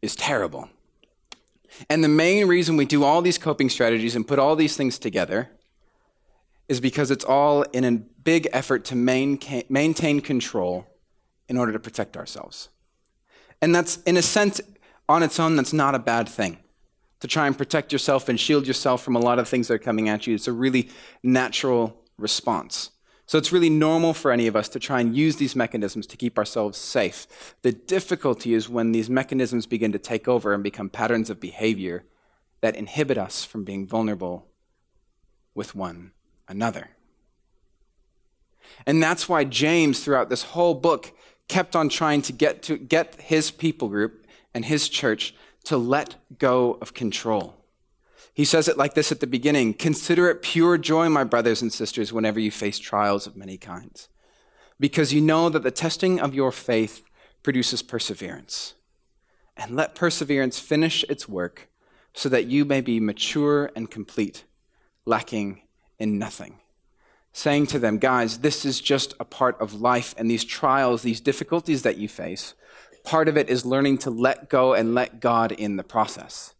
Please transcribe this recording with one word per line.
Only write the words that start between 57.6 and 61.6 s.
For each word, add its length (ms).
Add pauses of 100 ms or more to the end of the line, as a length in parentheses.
perseverance. 920 (840)
And 180
let 200
perseverance 640
finish 500
its 180
work 400 (460)